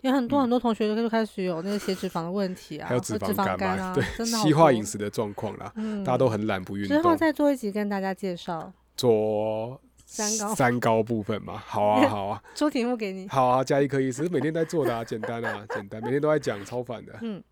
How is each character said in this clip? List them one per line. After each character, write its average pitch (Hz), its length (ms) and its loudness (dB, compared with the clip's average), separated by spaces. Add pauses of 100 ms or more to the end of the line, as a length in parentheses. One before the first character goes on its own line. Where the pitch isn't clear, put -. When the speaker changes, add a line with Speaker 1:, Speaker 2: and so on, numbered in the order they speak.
Speaker 1:
有 262 100 2
很 254 160 2
多， 277 120 2
Speaker 2:
嗯。 - 20 4
Speaker 1:
很 240 80 2
多 247 100 4
同 233 140 0
学 214 220 0
就 226 140 0
开 220 160 2
始 202 180 -6
有 170 180 -2
那 190 80 -6
个 202 100 -2
血 190 160 -2
脂 185 140 -6
肪 165 140 -4
的 170 80 -6
问 190 220 -2
题 160 240 -12
啊， 147 100 -10
Speaker 2:
<laughs> - 20 -4
还 123 60 2
有 123 40 2
脂 214 180 -4
肪 196 180 -2
肝 - 0 -
嘛， 196 100 0
Speaker 1:
或 - 0 -
脂 135 60 0
肪 92 60 -2
肝 190 220 0
啊， 185 160 -4
Speaker 2:
对， - 80 2 (140)
Speaker 1:
真 233 140 -4
的 226 60 0
好 214 60 0
多。 151 40 4
Speaker 2:
西 156 60 6
化 151 180 8
饮 107 120 2
食 101 140 -8
的 104 120 -2
状 104 240 -4
况 104 240 -6
啦， - 180 -12
Speaker 1:
嗯。 214 280 -6
Speaker 2:
大 127 100 2
家 127 40 4
都 131 120 6
很 107 180 -2
懒 95 160 0
不 98 140 -8
运 101 100 -2
动。 285 100 4
Speaker 1:
之 320 60 2
后 339 120 6
再 320 160 2
做 285 200 2
一 277 40 2
集 214 160 -6
跟 208 180 -2
大 202 100 -2
家 190 140 -2
介 185 220 -4
绍。 170 360 -8 (240)
Speaker 2:
做 110 840 2 (240)
Speaker 1:
三 214 320 -4
高。 214 160 -2
Speaker 2:
三 123 260 2
高 113 220 4
部 110 220 -2
分 101 180 -6
嘛， 95 160 -10
好 104 300 0
啊， 107 180 6
Speaker 1:
<laughs> 107 40 4
Speaker 2:
好 101 180 -4
啊。 - 160 -6 (100)
Speaker 1:
出 294 160 0
题 269 140 -2
目 247 120 -2
给 208 180 -6
你。 190 160 -12
Speaker 2:
好 131 180 4
啊， 131 160 4
加 139 180 2
一 143 60 2
颗 139 120 -2
医 131 120 0
师， 135 180 -4
每 143 100 0
天 151 140 0
在 165 120 0
做 156 200 0
的 123 80 2
啊， 117 100 -2
简 117 160 -6
单 117 240 -4
啊， 107 240 -6
<laughs> - 60 -8
简 101 140 -6
单， 110 160 -10
每 120 80 -2
天 143 100 2
都 151 80 2
在 151 80 4
讲， 113 280 -2
超 123 180 -6
烦 110 220 -10
的。 - 160 -16
Speaker 1:
嗯。 214 200 -8 (100)